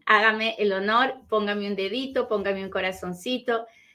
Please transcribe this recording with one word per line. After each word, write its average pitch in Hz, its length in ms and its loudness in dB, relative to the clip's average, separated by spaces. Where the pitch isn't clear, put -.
hágame 220 520 4
el 208 140 2
honor, 214 560 2
póngame 208 380 0
un 202 80 -4
dedito, 240 540 -2
póngame 196 340 -2
un 190 80 -8
corazoncito, 190 960 -4